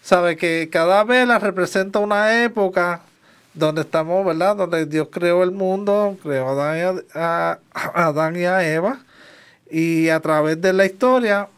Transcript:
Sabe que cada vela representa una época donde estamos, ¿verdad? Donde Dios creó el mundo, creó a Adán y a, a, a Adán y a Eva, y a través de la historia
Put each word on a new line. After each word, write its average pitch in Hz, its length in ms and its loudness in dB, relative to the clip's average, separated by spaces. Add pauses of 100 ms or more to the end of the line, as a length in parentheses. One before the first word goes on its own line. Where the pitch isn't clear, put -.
Sabe 175 360 2
que 165 340 -2
cada 180 320 4
vela 247 360 2
representa 190 600 -2
una 214 440 0
época 185 580 -2 (520)
donde 156 280 -2
estamos, 165 440 -2
¿verdad? 180 300 0
Donde 170 300 -2
Dios 151 260 -2
creó 175 320 2
el 180 80 0
mundo, 196 720 -2
creó 135 280 -4
a - 20 -2
Adán 147 260 -2
y 170 40 -4
a, 185 120 0 (220)
a, 165 440 -2 (140)
a 170 340 -2
Adán 160 280 -2
y 175 100 -2
a 185 260 0
Eva, 190 280 -2 (720)
y 165 400 0
a 160 100 2
través 160 420 0
de 185 120 2
la 190 120 4
historia 208 640 2 (100)